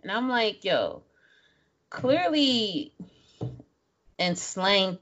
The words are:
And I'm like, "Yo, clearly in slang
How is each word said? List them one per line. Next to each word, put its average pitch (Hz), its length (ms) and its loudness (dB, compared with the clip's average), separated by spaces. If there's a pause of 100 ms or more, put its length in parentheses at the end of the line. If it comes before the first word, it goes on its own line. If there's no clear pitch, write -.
And - 100 -10
I'm 240 180 -2
like, 233 340 0
"Yo, 131 400 0 (840)
clearly 262 1040 0 (1300)
in 180 180 0
slang 190 680 0